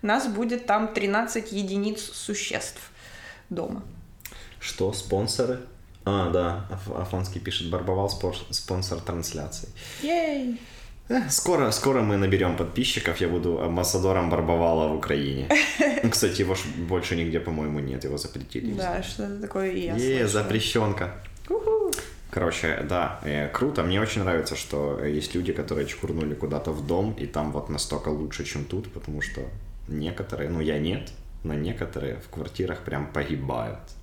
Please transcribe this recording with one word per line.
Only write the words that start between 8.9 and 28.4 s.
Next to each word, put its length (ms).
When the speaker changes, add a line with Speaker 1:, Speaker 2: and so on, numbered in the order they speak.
Speaker 2:
трансляции». 680
Speaker 1:
Ей! 560
Speaker 2:
Э, 200
скоро, 420
скоро 300
мы 160
наберем 400
подписчиков, 640
я 60
буду 340
амбассадором 680
Барбовала 580
в 100
Украине. 500
Speaker 1:
<laughs> 240
Speaker 2:
Ну, 80
кстати, 300
его 140
ж 40
больше 260
нигде, 240
по-моему, 400
нет, 260
его 120
запретили 560
Speaker 1:
Да, 240
Speaker 2:
везде. 120
Speaker 1:
что-то 320
такое 300
и 140
я 100
Speaker 2:
Е, 40
Speaker 1:
слышала. 280
Speaker 2:
запрещенка. 840
Speaker 1:
Уху! 420
Speaker 2:
Короче, 580
да, 340
э, 300
круто. 300
Мне 180
очень 220
нравится, 320
что, 460
э, 160
есть 180
люди, 180
которые 340
чкурнули 480
куда-то 380
в 140
дом, 340
и 60
там 240
вот 180
настолько 400
лучше, 340